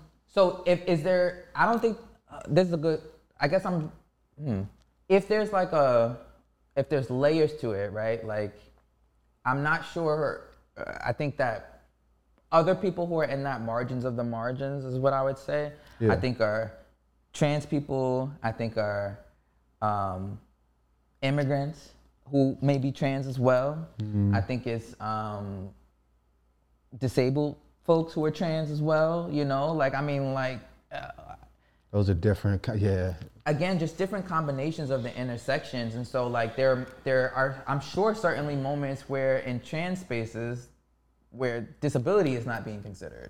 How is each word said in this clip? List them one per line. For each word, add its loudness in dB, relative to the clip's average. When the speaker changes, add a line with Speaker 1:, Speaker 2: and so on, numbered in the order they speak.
Speaker 1:
so 4
if, 4
is 4
there, 2
I 4
don't 2
think, 2
uh, -16
this 4
is -2
a 0
good, 0
I 2
guess 2
I'm, -2
hmm. -2
If 4
there's, 2
like, 0
a, 4
if 0
there's 0
layers 4
to -2
it, -2
right? -2
Like, -4
I'm 0
not 0
sure, -2
uh, -8
I 0
think -4
that -2
other 6
people 0
who 0
are 2
in -2
that -4
margins -2
of -2
the -2
margins -4
is -4
what 4
I 2
would 0
say. -4
Speaker 2:
Yeah. 6
Speaker 1:
I 4
think -2
are 0
trans 0
people, -2
I -2
think -4
are, -2
um, -2
immigrants -2
who 4
may 4
be 0
trans -2
as -6
well. 2
Speaker 2:
Mm-hmm. 2
Speaker 1:
I 4
think -4
it's, -6
um, -6
disabled 0
folks 4
who 0
are 2
trans -2
as -2
well, 2
you 0
know? 0
Like, 2
I -2
mean, -2
like, -4
uh, -10
Speaker 2:
Those 2
are 4
different, 2
ki-, -2
yeah. 2
Speaker 1:
Again, 0
just -4
different -4
combinations -2
of 0
the -8
intersections. -4
And -6
so, -2
like, -2
there, 4
there 2
are, 0
I'm 0
sure, 0
certainly 0
moments -4
where 2
in -4
trans -4
spaces -6
where -2
disability 4
is -6
not -4
being -8
considered, -14